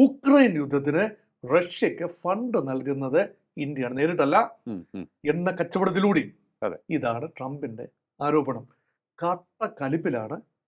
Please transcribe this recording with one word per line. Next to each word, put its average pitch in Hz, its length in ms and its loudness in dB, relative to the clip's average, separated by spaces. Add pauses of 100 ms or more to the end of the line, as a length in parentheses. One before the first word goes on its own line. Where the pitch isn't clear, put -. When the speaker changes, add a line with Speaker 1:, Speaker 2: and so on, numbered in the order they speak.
Speaker 1:
ഉക്രൈൻ 269 560 6
യുദ്ധത്തിന് 143 520 0 (380)
റഷ്യക്ക് 175 600 0
ഫണ്ട് 196 640 -4
നൽകുന്നത് 135 600 -2 (280)
ഇന്ത്യയാണ്, 131 420 -6
നേരിട്ടല്ല, 160 580 2 (100)
Speaker 2:
ഉം, 95 280 -8
ഉം. 95 140 -10 (200)
Speaker 1:
എണ്ണ 175 220 0
കച്ചവടത്തിലൂടെ. 180 800 0 (320)
Speaker 2:
അതെ. 87 140 -4 (140)
Speaker 1:
ഇതാണ് 131 380 -2 (100)
ട്രംപിന്റെ 131 500 -10 (340)
ആരോപണം. 135 460 0 (560)
കട്ട 180 440 -4 (140)
കലിപ്പിലാണ് 139 580 -4 (280)